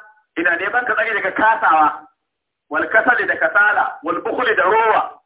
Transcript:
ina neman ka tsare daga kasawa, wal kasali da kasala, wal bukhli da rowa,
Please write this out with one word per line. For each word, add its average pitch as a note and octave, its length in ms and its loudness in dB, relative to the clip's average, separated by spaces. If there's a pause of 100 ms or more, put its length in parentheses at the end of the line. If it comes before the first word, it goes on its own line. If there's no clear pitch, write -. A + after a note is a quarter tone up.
(360)
ina E3+ 200 0
neman G#3 300 -2
ka - 80 -2
tsare A3 200 -2
daga F#3 180 -4
kasawa, - 760 2 (600)
wal D#3 180 -4
kasali A3 380 2
da E3+ 100 -2
kasala, G3+ 680 0
wal E3+ 180 -4
bukhli A3+ 360 -2
da F3+ 80 2
rowa, A3 600 0